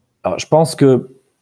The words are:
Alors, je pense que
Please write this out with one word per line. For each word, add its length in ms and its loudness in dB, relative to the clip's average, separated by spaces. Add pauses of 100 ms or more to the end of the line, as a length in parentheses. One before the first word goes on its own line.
(260)
Alors, 120 -6
je 100 -12
pense 280 0
que 340 2 (320)